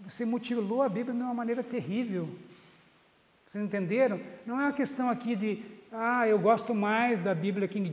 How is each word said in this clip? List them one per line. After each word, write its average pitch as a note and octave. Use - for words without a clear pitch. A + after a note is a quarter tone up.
Você G#3+
mutilou A#3
a C4+
Bíblia A#3+
de A#3+
uma B3
maneira A#3
terrível. F#3+
Vocês G#3
entenderam? G3+
Não B3
é C#4+
uma C#4+
questão B3+
aqui A#3
de, G#3
"Ah, A#3
eu G#3+
gosto A3
mais A3
da F#3
Bíblia F#3+
King F#3